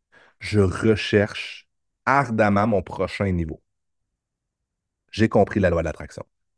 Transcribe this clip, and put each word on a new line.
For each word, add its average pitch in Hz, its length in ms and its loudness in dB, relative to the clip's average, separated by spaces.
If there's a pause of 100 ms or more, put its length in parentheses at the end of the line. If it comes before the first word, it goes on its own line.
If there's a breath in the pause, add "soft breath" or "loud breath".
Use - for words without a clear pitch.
(400 soft breath)
je 104 200 -2
recherche - 1080 0 (380)
ardemment 110 640 2
mon 98 160 0
prochain 95 480 -4
niveau. 85 320 -6 (1500)
J'ai 110 180 2
compris 107 320 2
la 92 120 2
loi 85 100 0
de 82 40 -4
l'attraction. - 380 -10 (340)